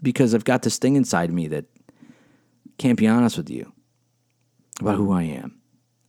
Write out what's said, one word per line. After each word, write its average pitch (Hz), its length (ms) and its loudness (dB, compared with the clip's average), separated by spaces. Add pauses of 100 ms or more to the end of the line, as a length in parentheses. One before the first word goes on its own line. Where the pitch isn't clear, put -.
because 123 320 2
I've 107 100 -2
got 123 160 0
this - 160 -2
thing 131 180 2
inside 87 380 0
me 85 140 -2
that 76 180 -6 (1120)
can't 123 220 2
be 110 80 4
honest 117 300 2
with 73 120 -8
you - 240 -12 (1040)
about 101 180 0
who 101 140 0
I 90 120 0
am 67 360 -10 (500)